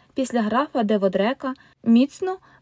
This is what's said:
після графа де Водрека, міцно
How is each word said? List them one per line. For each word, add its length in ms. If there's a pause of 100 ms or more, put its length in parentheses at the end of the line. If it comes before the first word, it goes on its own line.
(140)
після 280
графа 420
де 140
Водрека, 560 (300)
міцно 540 (240)